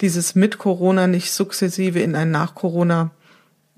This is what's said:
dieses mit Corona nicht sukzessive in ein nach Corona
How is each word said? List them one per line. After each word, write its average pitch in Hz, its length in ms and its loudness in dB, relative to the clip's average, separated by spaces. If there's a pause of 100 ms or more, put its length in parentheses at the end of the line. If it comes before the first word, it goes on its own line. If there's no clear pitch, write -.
dieses 175 320 -2
mit 208 240 2
Corona 185 480 2
nicht 180 260 0
sukzessive 185 680 -2
in 165 160 0
ein 160 160 0
nach 156 240 0
Corona 170 560 0 (680)